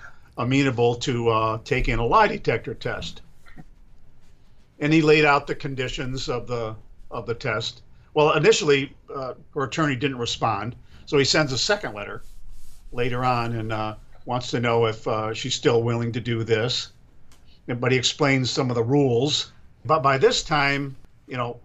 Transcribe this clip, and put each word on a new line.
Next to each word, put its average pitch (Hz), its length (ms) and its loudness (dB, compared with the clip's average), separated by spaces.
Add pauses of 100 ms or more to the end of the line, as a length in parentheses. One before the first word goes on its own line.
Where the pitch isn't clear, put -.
(360)
amenable 120 600 2
to, 120 320 -2
uh, 110 360 2
taking 127 300 0
a 113 100 0
lie 190 220 4
detector 127 480 -2
test. - 480 -8 (1600)
And 147 120 2
he 160 80 6
laid 151 240 6
out 143 220 4
the 151 80 -4
conditions 131 720 -6
of 117 200 -4
the, 113 260 -4 (380)
of 120 140 -8
the 117 100 -4
test. 113 460 -6 (320)
Well, 151 180 6
initially, 151 640 4 (180)
uh, 131 200 -8 (200)
her 143 80 -2
attorney 143 320 0
didn't 131 240 -2
respond, 113 560 -4 (320)
so 147 120 2
he 139 60 6
sends 151 280 2
a 131 60 -2
second 190 360 -2
letter 101 300 -10 (680)
later 123 340 -2
on 120 300 2
and, 110 180 -4
uh, 107 220 -4 (300)
wants 123 260 -4
to 131 80 -2
know 117 280 2
if, 113 200 -4
uh, 110 260 -2
she's 117 220 -6
still 120 300 2
willing 117 260 -2
to 117 100 -6
do 113 220 -4
this. 113 460 0 (800)
But 123 240 0
he 127 60 6
explains 131 520 2
some 131 200 0
of 120 40 -2
the 117 80 2
rules. 135 680 2 (320)
But 156 180 2
by 135 160 4
this - 240 4
time, 139 540 0 (320)
you 131 80 -8
know, 120 280 -4